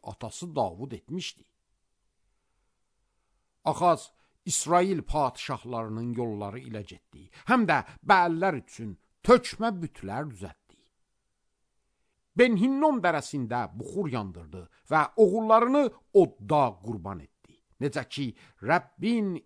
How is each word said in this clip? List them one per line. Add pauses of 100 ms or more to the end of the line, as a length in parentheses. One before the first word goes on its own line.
atası
Davud
etmişdi. (2250)
Axaz (340)
İsrail
padşahlarının
yolları
ilə
getdi, (240)
həm
də (240)
bəllər
üçün (280)
tökmə
bütlər
düzəltdi. (1700)
Ben
Hinnom
dərəsində
buxur
yandırdı (260)
və (160)
oğullarını (320)
odda (240)
qurban
etdi. (240)
Necə
ki, (320)
Rəbbin (120)